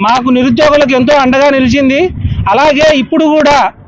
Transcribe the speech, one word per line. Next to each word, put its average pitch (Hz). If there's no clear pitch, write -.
మాకు 240
నిరుద్యోగులకు 269
ఎంతో 254
అండగా 277
నిలిచింది. 269
అలాగే 294
ఇప్పుడు 311
కూడా 294